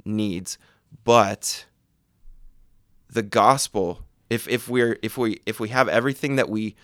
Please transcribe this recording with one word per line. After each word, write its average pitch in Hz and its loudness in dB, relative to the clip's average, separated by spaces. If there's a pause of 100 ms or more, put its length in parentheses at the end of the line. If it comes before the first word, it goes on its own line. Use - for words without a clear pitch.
needs. 104 -4 (460)
But 110 2 (1400)
the 113 -2
gospel, 104 2 (240)
if, - -4
if 120 -4
we're, 120 2
if 110 -6
we, 113 -2
if 113 -6
we 110 -4
have 127 2
everything 135 0
that 127 2
we 107 -4